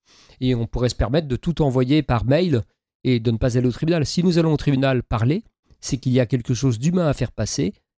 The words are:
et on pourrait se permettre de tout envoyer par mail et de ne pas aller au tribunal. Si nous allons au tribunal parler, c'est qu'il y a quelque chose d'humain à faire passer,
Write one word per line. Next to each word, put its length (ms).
et 140
on 120
pourrait 240
se 40
permettre 320
de 100
tout 260
envoyer 400
par 240
mail 380
et 160
de 120
ne 80
pas 180
aller 100
au 60
tribunal. 320
Si 180
nous 140
allons 160
au 60
tribunal 440
parler, 400
c'est 160
qu'il 160
y 80
a 60
quelque 260
chose 260
d'humain 300
à 60
faire 180
passer, 400